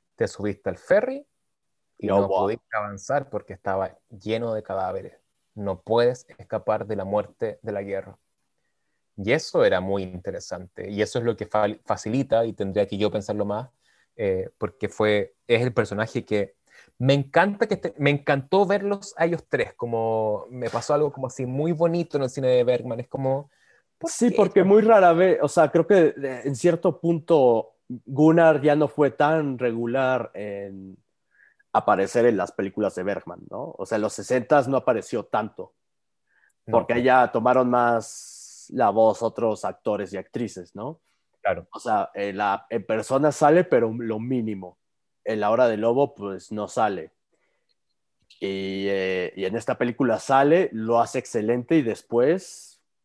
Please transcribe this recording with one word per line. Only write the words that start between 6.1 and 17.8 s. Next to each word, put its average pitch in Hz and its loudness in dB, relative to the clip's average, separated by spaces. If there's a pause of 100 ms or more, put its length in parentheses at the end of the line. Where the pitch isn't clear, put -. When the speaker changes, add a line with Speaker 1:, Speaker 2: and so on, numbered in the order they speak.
Speaker 1:
escapar 107 -4
de 107 -6
la 95 -6
muerte 104 -4
de 110 -10
la 101 -6
guerra. 98 -10 (1000)
Y 101 -2
eso 156 0
era 95 4
muy 98 -4
interesante, 92 -12
y 104 -2
eso 113 -2
es 117 -4
lo 113 -2
que 104 -8
fa-, 107 -2
facilita, 113 -2
y 110 -6
tendría 101 -2
que 101 -8
yo 104 0
pensarlo 104 -4
más, 107 -8 (480)
eh, 95 -2
porque 101 -6
fue, 104 0 (120)
es 117 2
el 123 -2
personaje 110 -4
que 104 -2 (420)
me 131 4
encanta 185 0
que 202 -2
esté, - -6